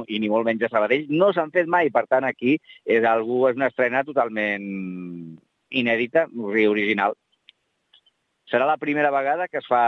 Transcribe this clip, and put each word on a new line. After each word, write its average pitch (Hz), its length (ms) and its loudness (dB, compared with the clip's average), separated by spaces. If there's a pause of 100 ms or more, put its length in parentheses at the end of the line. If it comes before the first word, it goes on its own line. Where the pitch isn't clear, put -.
i 107 120 -4
ni 107 100 0
molt 113 180 2
menys 113 200 0
a - 60 -4
Sabadell, 120 360 2
no 175 240 4
s'han 160 180 -2
fet 175 160 0
mai. 175 220 2
Per 113 180 0
tant, 131 200 2
aquí 127 300 0 (280)
és 113 220 2
algú, 113 420 0
és 117 60 0
una 135 160 -2
estrena 127 320 0
totalment 98 1300 -4 (340)
inèdita 123 560 0 (320)
i 107 80 4
original. 104 480 0 (1400)
Serà 120 160 2
la 151 100 2
primera 147 340 0
vegada 135 360 -2
que 139 140 -8
es - 60 -20
fa 120 200 2